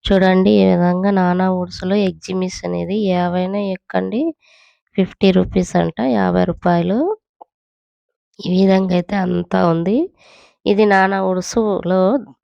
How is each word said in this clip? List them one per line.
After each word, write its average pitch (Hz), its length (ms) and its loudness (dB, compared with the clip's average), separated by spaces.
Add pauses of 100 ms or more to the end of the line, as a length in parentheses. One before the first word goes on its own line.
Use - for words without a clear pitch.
చూడండి, 185 460 4
ఈ 202 140 4
విధంగా 180 460 2
నానా 185 380 0
వుడ్స్‌లో 185 500 -4
ఎగ్జిబిషన్ 185 760 -4
ఇది. 175 220 -4 (160)
ఏవైనా 180 540 -2
ఎక్కండి, 190 540 -6 (760)
ఫిఫ్టీ 190 360 0
రూపీస్ 185 440 -2
అంట, 170 220 0 (140)
యాభై 185 320 0
రూపాయలు. 175 540 -2 (1400)
ఈ - 140 -6
విధంగా 190 420 2
అయితే 175 220 -2
అంతా 180 500 -2
ఉంది. 170 300 0 (680)
ఇది 208 200 4
నానా 196 380 2
వుడ్స్‌లో 185 760 0 (420)